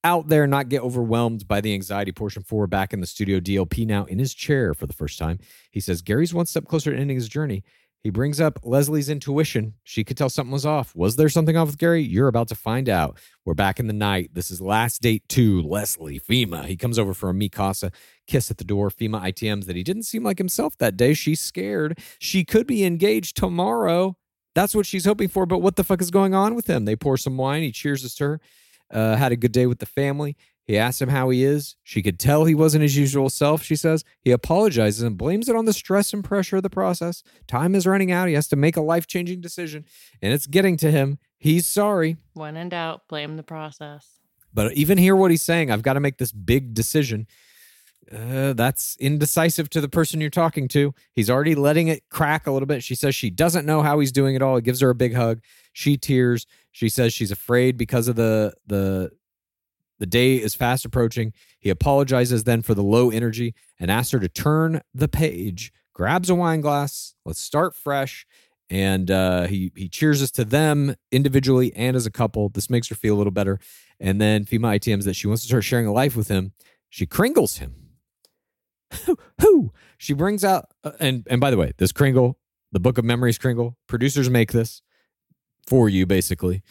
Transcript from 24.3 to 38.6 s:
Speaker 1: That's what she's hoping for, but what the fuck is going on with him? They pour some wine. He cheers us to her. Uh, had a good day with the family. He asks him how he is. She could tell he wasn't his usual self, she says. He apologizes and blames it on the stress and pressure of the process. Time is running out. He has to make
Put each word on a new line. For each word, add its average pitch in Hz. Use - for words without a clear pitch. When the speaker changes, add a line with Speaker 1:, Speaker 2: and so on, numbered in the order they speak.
Speaker 1:
That's 196
what 208
she's 180
hoping 208
for, 190
but 180
what 180
the 196
fuck 180
is 175
going 196
on 196
with 233
him? 131
They 107
pour 131
some 131
wine. 139
He 123
cheers 139
us 120
to 147
her. 151
Uh, 110
had 127
a 120
good 120
day 127
with 123
the 110
family. 143
He 104
asks 123
him 127
how 131
he 127
is. 143
She -
could 90
tell 147
he 160
wasn't 151
his 143
usual 139
self, 151
she -
says. 160
He 131
apologizes 117
and 110
blames 185
it 240
on 226
the 220
stress 196
and 202
pressure 196
of 190
the 190
process. 175
Time 160
is 185
running 190
out. 180
He 156
has 151
to -
make 151